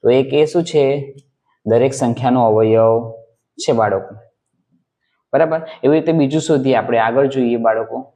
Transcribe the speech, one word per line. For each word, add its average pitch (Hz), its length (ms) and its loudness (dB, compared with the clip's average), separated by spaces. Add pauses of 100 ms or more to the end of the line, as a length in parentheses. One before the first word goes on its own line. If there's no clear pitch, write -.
તો 113 60 2
એક 135 240 2
એ 151 120 4
શું 170 180 -2
છે? 139 520 -2 (500)
દરેક 120 280 2
સંખ્યાનો 123 520 0
અવયવ 113 680 2 (440)
છે - 140 -4
બાળકો, 101 440 -2 (1200)
બરાબર? 160 340 -2 (160)
એવી 147 160 4
રીતે 165 120 -2
બીજું 147 300 0
શોધીએ 135 340 0
આપણે, 113 240 0
આગળ 120 280 0
જોઈએ 127 300 -2
બાળકો 113 580 -4